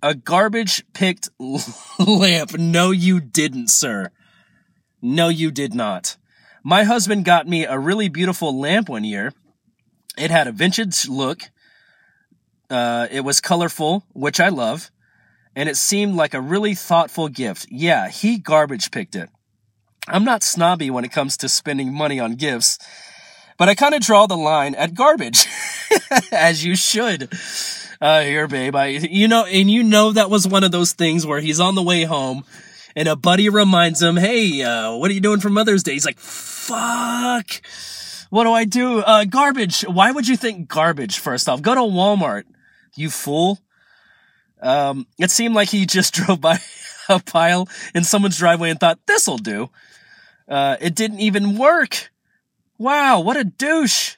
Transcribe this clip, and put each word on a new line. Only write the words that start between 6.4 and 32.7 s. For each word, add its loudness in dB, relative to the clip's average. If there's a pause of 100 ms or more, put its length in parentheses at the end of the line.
My 4
husband 0
got 4
me 0
a -4
really -2
beautiful -2
lamp 0
one -6
year. -6 (840)
It -4
had 2
a -8
vintage -2
look. -6 (1300)
Uh, -2
it -6
was -2
colorful, -4
which -4
I 4
love. -6 (640)
And -6
it -6
seemed -2
like -2
a -6
really -4
thoughtful -2
gift. -8
Yeah, 0
he -2
garbage 0
picked -10
it. -12 (760)
I'm 2
not 0
snobby 0
when -4
it -10
comes -2
to -6
spending -4
money -2
on -4
gifts, -2 (760)
but 4
I 6
kinda 4
draw 6
the -2
line 0
at -4
garbage, 4 (420)
<laughs> 2
as 2
you 0
should. -2 (680)
Uh, 6
here, -2
babe, -4
I, 2
you 0
know, 4
and 2
you 4
know 4
that 2
was 2
one 2
of 2
those 0
things 0
where -2
he's -2
on 0
the 0
way 0
home, -6 (500)